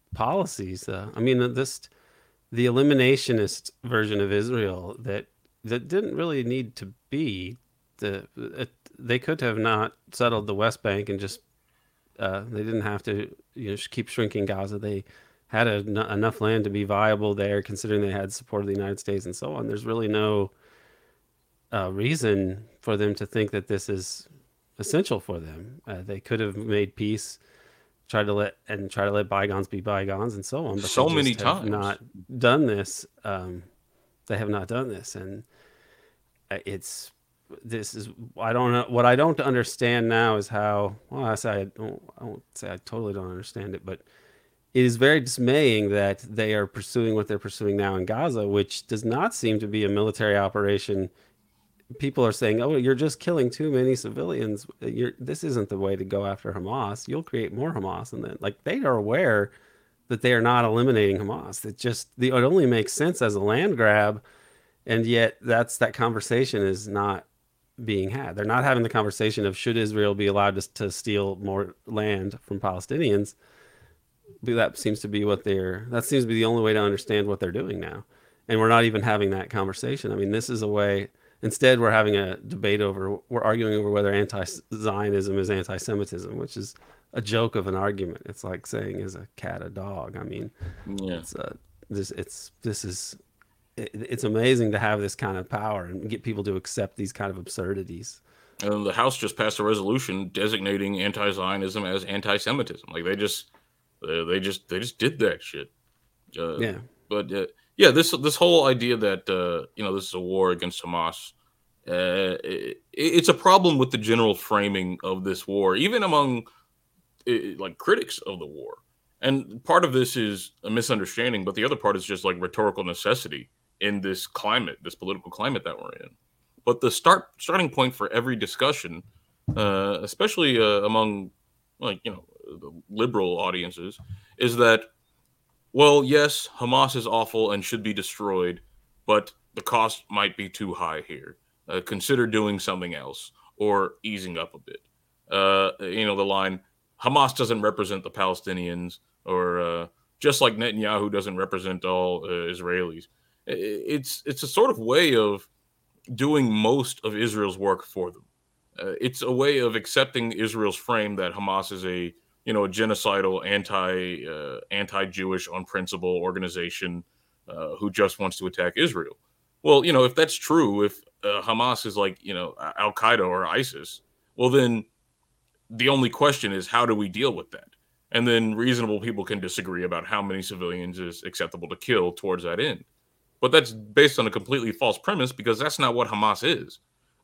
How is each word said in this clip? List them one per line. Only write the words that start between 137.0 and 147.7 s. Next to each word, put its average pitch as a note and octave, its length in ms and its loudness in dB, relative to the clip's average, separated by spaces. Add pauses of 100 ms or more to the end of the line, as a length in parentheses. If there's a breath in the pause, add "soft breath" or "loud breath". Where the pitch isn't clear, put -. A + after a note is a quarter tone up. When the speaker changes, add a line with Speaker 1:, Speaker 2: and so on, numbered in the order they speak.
Speaker 2:
awful A2 460 2
and G2+ 140 -2
should A2 180 -4
be G#2+ 100 -2
destroyed, F#2 680 -2 (460)
but G#2 260 4 (220)
the A2 60 -10
cost A2+ 480 0
might G2+ 280 -2
be G2 100 -6
too F#2 260 -6
high D#2+ 340 -4
here. C#2 300 -16 (300)
Uh, F#2 140 -4
consider A#2 460 2
doing G#2 320 0
something F2+ 360 -4
else C#2 360 -14 (260 soft breath)
or G2+ 460 2
easing F#2 340 -6
up D#2+ 160 -8
a D2 60 -20
bit. - 220 -18 (480)
Uh, G2 420 4 (100)
you G2+ 240 -2
know, G2+ 100 2
the G2 80 2
line, F#2+ 380 0 (400)
"Hamas C3 340 4
doesn't A2+ 260 0
represent G2+ 420 -2